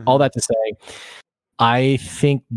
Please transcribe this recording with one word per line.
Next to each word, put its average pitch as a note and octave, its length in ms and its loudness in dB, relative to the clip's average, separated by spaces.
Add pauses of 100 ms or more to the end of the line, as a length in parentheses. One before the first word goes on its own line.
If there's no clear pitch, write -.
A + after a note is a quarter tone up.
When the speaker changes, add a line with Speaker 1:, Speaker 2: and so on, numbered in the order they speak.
Speaker 1:
all B2+ 100 4
Speaker 2:
Mm-hmm. - 60 4
Speaker 1:
that C3 100 2
to A#2 80 -6
say, A2 540 -4 (680)
I B2+ 380 2
think - 460 -2 (120)